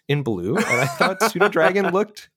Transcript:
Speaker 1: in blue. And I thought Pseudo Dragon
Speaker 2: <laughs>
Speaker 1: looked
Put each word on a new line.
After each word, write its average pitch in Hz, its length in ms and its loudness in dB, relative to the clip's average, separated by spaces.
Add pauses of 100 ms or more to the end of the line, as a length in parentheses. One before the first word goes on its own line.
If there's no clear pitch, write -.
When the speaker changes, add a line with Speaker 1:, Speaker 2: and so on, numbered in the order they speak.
Speaker 1:
in 143 160 -2
blue. 110 340 -4
And 208 100 0
I 123 200 0
thought 185 340 -2
Pseudo 180 280 2
Dragon 185 380 2
Speaker 2:
<laughs> 170 60 -2
Speaker 1:
looked - 440 -4